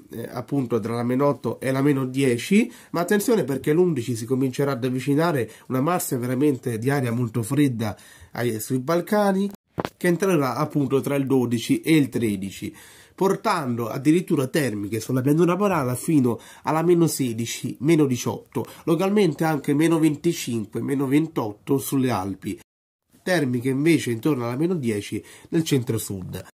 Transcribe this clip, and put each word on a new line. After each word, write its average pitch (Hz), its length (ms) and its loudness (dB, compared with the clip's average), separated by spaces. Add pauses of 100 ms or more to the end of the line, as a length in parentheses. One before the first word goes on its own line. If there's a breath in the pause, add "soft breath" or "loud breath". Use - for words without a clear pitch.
eh, - 220 -12
appunto 120 480 -2
tra 113 160 -4
la 120 80 -2
meno 127 240 2
otto 127 320 -2
e 131 120 -2
la 135 100 0
meno 135 240 2
dieci, 127 680 2 (200 loud breath)
ma 165 100 -2
attenzione 208 420 2
perché 131 280 -2
l'undici 151 440 2
si 113 100 -8
comincerà 131 460 0
ad 123 120 -4
avvicinare 139 680 0 (160 loud breath)
una 127 140 0
massa 156 360 0
veramente 123 640 0
di 120 100 -2
aria 135 220 0
molto 117 320 -2
fredda 120 520 0 (360 loud breath)
ai, 113 280 -4
sui 127 200 -4
Balcani, 190 720 0 (440)
che - 120 -2
entrerà 170 480 2
appunto 139 460 0
tra 139 140 -2
il 139 120 0
dodici 120 540 2
e 156 140 4
il 139 140 4
tredici, 104 640 -4 (400 loud breath)
portando 160 760 -2
addirittura 143 580 2
termiche 110 520 -2
sulla 127 220 -2
pianura 160 340 4
padana 175 380 0
fino 123 460 2 (240 loud breath)
alla 156 180 0
meno 170 240 4
sedici, 117 760 -4
meno 151 240 4
diciotto, 120 600 -4 (200 loud breath)
localmente 180 580 2
anche 151 320 0
meno 165 240 4
venticinque, 139 840 -2
meno 135 240 -2
ventotto 139 720 0
sulle 131 320 -2
Alpi, 95 500 -4 (640)
termiche 131 480 0
invece 139 420 2
intorno 120 340 -2
alla 123 120 -4
meno 170 160 0
dieci 110 500 -4 (260 loud breath)
nel 165 140 0
centro-sud. 104 800 -4 (120)